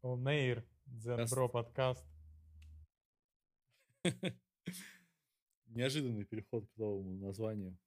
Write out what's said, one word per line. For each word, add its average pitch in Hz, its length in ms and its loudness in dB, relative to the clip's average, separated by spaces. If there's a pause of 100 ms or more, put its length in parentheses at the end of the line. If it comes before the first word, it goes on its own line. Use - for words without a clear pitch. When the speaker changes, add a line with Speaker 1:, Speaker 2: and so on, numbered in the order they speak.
Speaker 1:
Он 127 240 0
Нейр, 131 400 4 (200)
Дзен 120 280 -4
Speaker 2:
Здравствуй. 117 240 2
Speaker 1:
Бро 127 120 6
подкаст. 123 560 2 (2000)
Speaker 2:
<laughs> - 380 0 (1300)
Неожиданный 120 580 0
переход 107 420 -4
к - 100 -20
новому 98 380 -2
названию. 98 720 -4